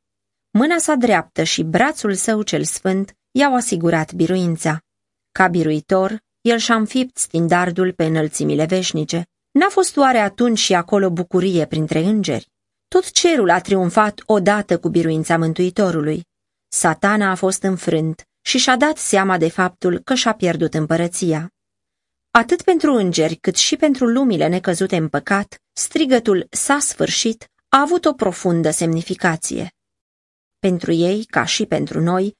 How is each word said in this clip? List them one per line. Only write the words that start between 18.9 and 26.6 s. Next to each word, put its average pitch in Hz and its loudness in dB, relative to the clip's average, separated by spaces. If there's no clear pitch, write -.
seama 196 0
de 165 2
faptul 180 -2
că - -4
și-a 247 0
pierdut 165 -2
împărăția. 165 -2
Atât 240 0
pentru 320 2
îngeri, 170 0
cât 180 -4
și - 0
pentru 277 2
lumile 226 2
necăzute 185 0
în 160 0
păcat, 196 -4
strigătul 247 0
„S-a - -2